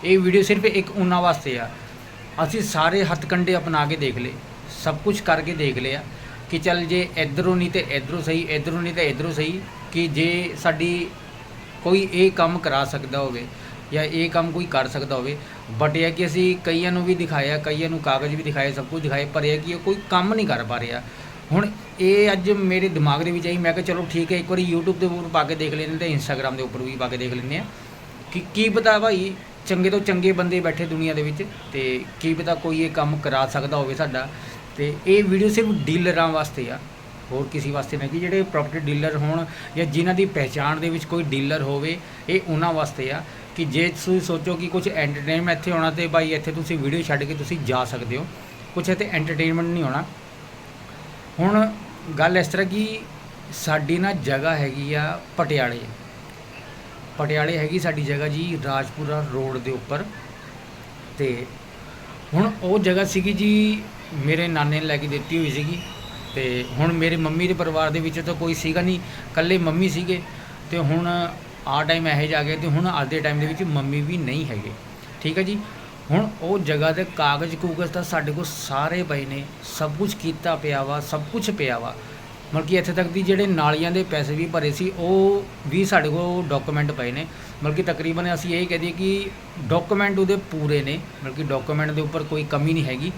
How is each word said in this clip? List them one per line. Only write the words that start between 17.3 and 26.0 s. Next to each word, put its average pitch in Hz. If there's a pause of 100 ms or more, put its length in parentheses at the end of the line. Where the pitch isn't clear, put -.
ਕਈਆਂ 151
ਨੂੰ 160
ਕਾਗਜ਼ 147
ਵੀ 156
ਦਿਖਾਏ, 139
ਸਭ 135
ਕੁਝ 160
ਦਿਖਾਏ, 143
ਪਰ 147
ਇਹ 151
ਹੈ 156
ਕਿ 165
ਉਹ 170
ਕੋਈ 196 (140)
ਕੰਮ 185
ਨਹੀਂ 220
ਕਰ 117
ਪਾ 117
ਰਿਹਾ। 120 (500)
ਹੁਣ 208 (300)
ਇਹ 202
ਅੱਜ 190
ਮੇਰੇ 190
ਦਿਮਾਗ 151
ਦੇ 175
ਵਿੱਚ 175
ਆਈ, 175
ਮੈਂ 170
ਕਿਹਾ, 175
"ਚਲੋ 180
ਠੀਕ 165
ਹੈ, 185
ਇੱਕ 175
ਵਾਰੀ 180
YouTube 170
ਦੇ 175
ਉੱਪਰ 175
ਪਾ 160
ਕੇ 156
ਦੇਖ 156
ਲੈਂਦੇ 156
ਤੇ 160